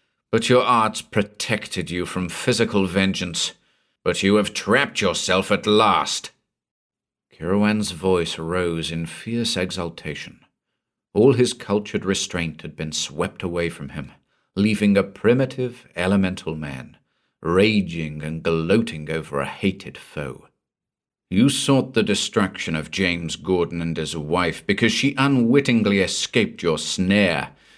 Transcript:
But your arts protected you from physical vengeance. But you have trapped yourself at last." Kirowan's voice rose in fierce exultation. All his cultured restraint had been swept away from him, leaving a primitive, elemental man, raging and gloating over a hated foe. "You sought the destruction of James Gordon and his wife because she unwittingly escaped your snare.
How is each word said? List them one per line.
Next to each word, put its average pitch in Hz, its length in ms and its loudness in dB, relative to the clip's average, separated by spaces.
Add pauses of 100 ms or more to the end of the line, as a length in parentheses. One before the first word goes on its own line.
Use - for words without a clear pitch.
(320)
But 113 160 2
your 123 160 6
arts 110 380 2
protected - 880 -4
you 87 160 -4
from 90 240 -4
physical 107 560 0
vengeance. 92 680 -2 (500)
But 87 180 0
you 98 140 4
have 104 180 2
trapped 127 480 0
yourself 92 500 2
at 95 140 0
last." 104 640 2 (1000)
Kirowan's 104 600 0
voice 87 460 0
rose 82 540 -2
in 82 160 -6
fierce 113 500 -4
exultation. 87 880 -8 (720)
All 120 180 8
his 117 200 2
cultured 101 520 -4
restraint 87 560 -4
had 78 140 -14
been 78 160 -8
swept 82 500 -6
away 85 280 -2
from 73 200 -12
him, 69 220 -12 (440)
leaving 104 400 4
a 98 80 4
primitive, 127 920 0
elemental 92 600 0
man, 69 420 -10 (440)
raging 82 800 2
and 80 220 -6
gloating 82 680 0
over 76 300 -4
a 67 80 -4
hated - 500 -4
foe. - 500 -12 (840)
"You 113 180 4
sought - 460 0
the 110 80 2
destruction 98 720 -2
of 76 160 -6
James 87 440 -2
Gordon 85 460 -2
and 82 160 -4
his 80 180 -4
wife 82 520 -2
because 110 240 2
she 139 260 0
unwittingly 123 800 4
escaped - 640 -2
your 80 160 2
snare. 92 800 0 (220)